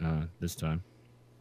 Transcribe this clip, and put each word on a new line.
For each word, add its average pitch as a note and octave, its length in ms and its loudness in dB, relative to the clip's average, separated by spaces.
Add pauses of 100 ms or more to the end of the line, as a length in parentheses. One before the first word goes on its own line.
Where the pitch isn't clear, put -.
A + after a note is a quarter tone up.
uh, D#2+ 220 2 (120)
this E2+ 160 -2
time. D#2+ 300 0 (560)